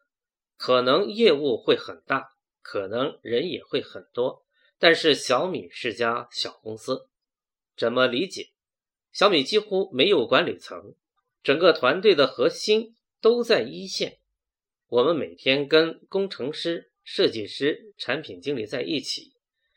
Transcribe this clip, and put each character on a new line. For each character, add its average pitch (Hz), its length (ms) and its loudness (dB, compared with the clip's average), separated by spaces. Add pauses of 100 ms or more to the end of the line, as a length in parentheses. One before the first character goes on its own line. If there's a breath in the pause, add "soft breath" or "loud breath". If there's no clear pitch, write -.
(580)
可 127 240 2
能 147 260 2
业 214 260 4
务 139 220 0
会 127 220 2
很 - 300 -12
大， - 240 -4 (300)
可 98 260 -6
能 127 340 -4
人 120 280 -4
也 113 140 -8
会 - 180 -6
很 - 300 -16
多， 127 320 -4 (360)
但 170 160 6
是 160 180 2
小 131 320 0
米 127 240 -8
是 117 240 -8
家 120 380 -4
小 - 320 -10
公 110 120 -10
司。 131 340 -8 (680)
怎 117 180 -2
么 127 140 2
理 143 200 -2
解？ - 220 -14 (640)
小 196 180 2
米 160 120 2
几 208 160 -2
乎 196 360 -2
没 135 160 4
有 143 180 2
管 156 180 2
理 101 120 -6
层， 95 380 -16 (460)
整 143 160 2
个 170 140 6
团 151 300 2
队 202 120 6
的 139 140 4
核 139 220 0
心 214 460 -2 (260)
都 240 200 4
在 220 200 2
一 170 260 -10
线。 - 320 -8 (680)
我 120 160 2
们 165 120 2
每 87 180 -6
天 139 320 0
跟 160 440 2
工 196 200 -2
程 131 220 -8
师、 170 400 -8 (120)
设 175 260 0
计 107 180 -8
师、 - 500 -6
产 143 240 -4
品 87 200 -14
经 139 160 -6
理 107 80 -8
在 127 160 -8
一 - 180 -4
起， - 340 -10 (440)